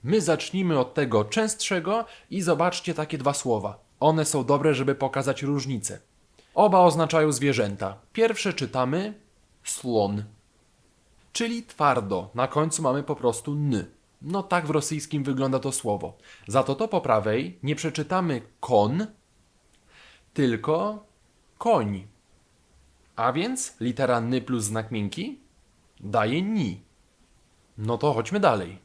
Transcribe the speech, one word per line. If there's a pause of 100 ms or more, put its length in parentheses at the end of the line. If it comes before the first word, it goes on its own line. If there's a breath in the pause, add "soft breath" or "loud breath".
My
zacznijmy
od
tego
częstszego (260 loud breath)
i
zobaczcie
takie
dwa
słowa. (160)
One
są
dobre,
żeby
pokazać
różnicę. (540 soft breath)
Oba
oznaczają
zwierzęta. (140)
Pierwsze
czytamy (500)
slon, (1080)
czyli
twardo.
Na
końcu
mamy
po
prostu
n. (380)
No
tak
w
rosyjskim
wygląda
to
słowo. (280 loud breath)
Za
to
to
po
prawej
nie
przeczytamy (180)
kon, (1300 soft breath)
tylko (540)
koń. (1080)
A
więc
litera
n
plus
znak
miękki (600)
daje
ni. (1000)
No
to
chodźmy
dalej.